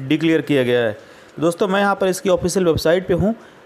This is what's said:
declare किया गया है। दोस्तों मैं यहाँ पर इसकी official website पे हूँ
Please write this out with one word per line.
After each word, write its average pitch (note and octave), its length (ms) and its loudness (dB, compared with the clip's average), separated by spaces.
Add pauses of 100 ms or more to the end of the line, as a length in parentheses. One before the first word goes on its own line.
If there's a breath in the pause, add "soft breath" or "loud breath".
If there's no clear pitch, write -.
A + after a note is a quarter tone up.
declare D#3 420 0
किया D3 220 2
गया A#2+ 160 2
है। A2 180 -2 (420 loud breath)
दोस्तों E3+ 280 0
मैं G3 120 0
यहाँ G3+ 160 2
पर G3 100 -2
इसकी F#3 240 -2
official F3+ 360 0
website E3 420 0
पे F#3 60 2
हूँ F#3 200 0 (320 loud breath)